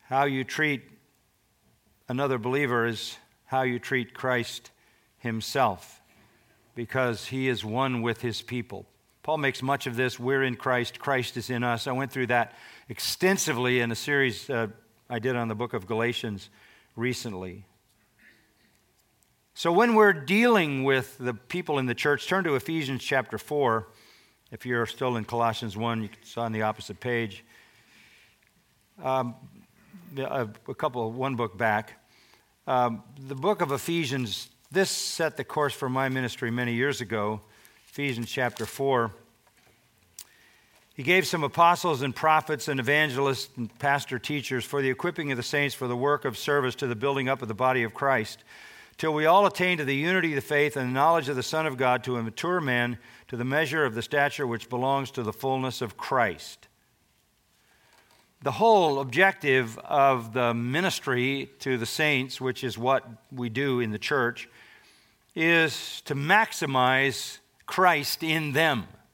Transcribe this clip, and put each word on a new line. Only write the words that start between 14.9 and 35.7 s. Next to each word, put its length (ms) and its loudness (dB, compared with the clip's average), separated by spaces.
I 100 -4
did 160 -2
on 140 -2
the 40 -2
book 200 -6
of 120 -6
Galatians 640 -2
recently. 720 -6
So 180 -2
when 240 6
we're 180 8
dealing 720 4
with 340 2
the 140 -4
people 440 -4
in 100 0
the 60 0
church, 320 0
turn 200 0
to 100 0
Ephesians 480 -4
chapter 340 0
four, 520 0
if 140 -14
you're 220 0
still 280 -2
in 100 -4
Colossians 520 -2
one, 240 -2
you 80 -8
saw 180 -8
on 100 -2
the 120 -2
opposite 360 -4
page. 460 -4
Um, 320 -2
a, 320 -2
a 60 -8
couple, 380 -2
one 240 -2
book 200 -4
back. 480 0
Um, 380 0
the 80 -8
book 260 0
of 100 0
Ephesians, 760 -4
this 180 2
set 480 -2
the 60 -6
course 320 0